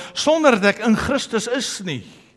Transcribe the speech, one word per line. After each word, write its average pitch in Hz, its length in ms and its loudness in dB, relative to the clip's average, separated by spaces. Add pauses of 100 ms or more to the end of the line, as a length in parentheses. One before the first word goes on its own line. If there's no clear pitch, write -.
(120)
sonder 302 480 4
dat 196 160 2
ek 220 100 -4
in 220 100 4
Christus 226 520 -4
is 247 360 -4
nie. 135 180 -6 (340)